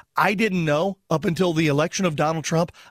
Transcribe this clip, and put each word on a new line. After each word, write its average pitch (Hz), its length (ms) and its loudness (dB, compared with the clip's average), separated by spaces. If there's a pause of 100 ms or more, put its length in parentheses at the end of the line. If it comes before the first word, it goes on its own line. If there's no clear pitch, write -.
(160)
I 180 180 2
didn't 185 300 0
know 160 320 0 (140)
up 156 140 0
until 180 280 0
the 160 160 2
election 156 380 0
of 156 100 -2
Donald 156 280 -2
Trump. 170 280 0 (180)